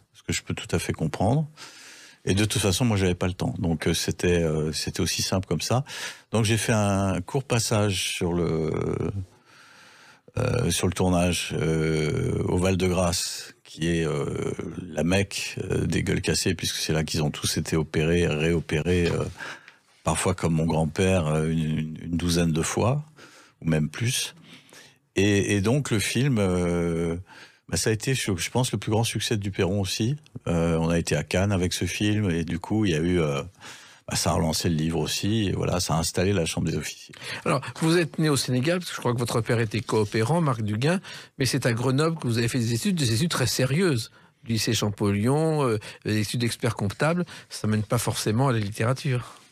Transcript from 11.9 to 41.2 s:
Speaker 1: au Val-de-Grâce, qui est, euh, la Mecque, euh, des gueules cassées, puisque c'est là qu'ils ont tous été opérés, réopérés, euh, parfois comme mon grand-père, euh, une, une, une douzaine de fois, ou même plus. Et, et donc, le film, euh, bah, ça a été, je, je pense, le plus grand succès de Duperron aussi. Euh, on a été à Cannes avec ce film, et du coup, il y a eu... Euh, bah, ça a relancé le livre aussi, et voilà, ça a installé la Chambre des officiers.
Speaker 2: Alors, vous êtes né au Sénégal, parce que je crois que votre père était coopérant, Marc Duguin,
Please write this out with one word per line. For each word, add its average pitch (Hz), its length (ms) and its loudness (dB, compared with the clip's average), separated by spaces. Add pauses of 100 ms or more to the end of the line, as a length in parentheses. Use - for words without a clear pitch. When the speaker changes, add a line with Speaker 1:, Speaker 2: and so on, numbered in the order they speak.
Speaker 1:
au 90 120 0
Val-de-Grâce, 90 960 0 (200)
qui 85 140 -2
est, 82 180 2
euh, 76 460 -2 (340)
la 76 160 -4
Mecque, 95 540 0 (120)
euh, - 160 0
des 85 160 0
gueules 87 200 0
cassées, 85 340 0
puisque - 220 -4
c'est - 160 -2
là 80 100 2
qu'ils 80 200 -2
ont 76 60 0
tous - 280 -4
été 78 180 -2
opérés, 82 500 2
réopérés, 82 840 0
euh, - 180 0 (800)
parfois 82 280 0
comme 82 200 0
mon 80 120 2
grand-père, 82 640 2
euh, 78 220 2
une, 80 300 0
une, 78 240 -6
une 85 120 -4
douzaine 85 380 2
de 80 80 0
fois, 117 420 0 (560)
ou - 80 -6
même 78 220 2
plus. - 440 -4 (840)
Et, 101 380 4
et 98 60 4
donc, 123 300 0
le 110 80 2
film, 123 400 2
euh, 87 800 2 (500)
bah, - 80 -6
ça - 140 0
a 110 40 4
été, 127 220 -2
je, - 220 -2
je - 120 -4
pense, 123 220 0
le 113 60 -2
plus 104 140 -4
grand 110 120 2
succès 113 320 -2
de 101 60 -2
Duperron 98 400 0
aussi. 110 340 -2 (320)
Euh, 82 300 2
on 82 100 2
a 85 100 2
été 82 200 0
à 76 60 -2
Cannes 95 280 0
avec 90 220 0
ce - 100 -4
film, 104 460 0
et 82 160 0
du 82 140 -4
coup, 107 260 0
il 92 60 2
y 78 40 2
a 76 60 0
eu... 87 180 2
Euh, 71 240 0 (640)
bah, - 80 -6
ça - 160 0
a - 20 2
relancé 85 360 0
le 85 60 2
livre 80 240 0
aussi, 101 480 0
et 90 60 -2
voilà, 85 260 0
ça 76 160 -2
a - 20 2
installé 90 340 0
la 87 140 2
Chambre 85 240 -2
des 78 80 -2
officiers. - 380 -10 (280)
Speaker 2:
Alors, 147 180 0 (200)
vous 165 160 4
êtes 165 220 0
né 156 100 4
au 139 80 4
Sénégal, 135 420 0
parce 175 120 -10
que - 40 -10
je - 40 -10
crois 120 140 0
que 113 60 -2
votre 120 220 0
père 113 180 0
était 113 220 -2
coopérant, 113 600 0
Marc 123 200 0
Duguin, 117 400 0 (380)